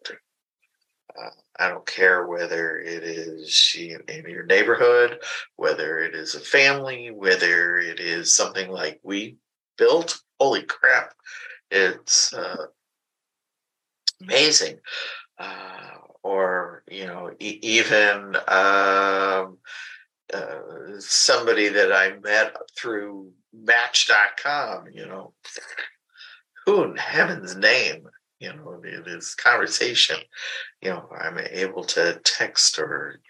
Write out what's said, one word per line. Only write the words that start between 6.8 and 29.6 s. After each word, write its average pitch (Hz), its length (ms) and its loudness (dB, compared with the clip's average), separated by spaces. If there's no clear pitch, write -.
whether 87 680 2
it 85 220 -4
is 85 360 0
something 95 360 -2
like 90 320 -6
we 104 320 -8
built. 143 420 2
Holy 131 240 2
crap. - 500 2
It's, - 640 2
uh, 90 320 -8
amazing. 151 580 2
Uh, 92 520 -14
or, 92 680 -2
you 95 160 -12
know, 90 340 -12
e-, 104 220 -10
even, 104 720 2
um, 98 1120 2
uh, - 260 -8
somebody 110 680 2
that 98 240 4
I 95 320 2
met 107 320 2
through 101 540 -8
Match 117 540 2
dot 104 340 4
com, 123 500 -4
you - 140 -16
know, 95 280 -16
who 190 200 4
in - 100 -8
heaven's 156 600 -2
name, 104 500 2
you - 140 -12
know, 87 300 -18
in 90 200 -14
this 85 320 -12
conversation, 117 840 2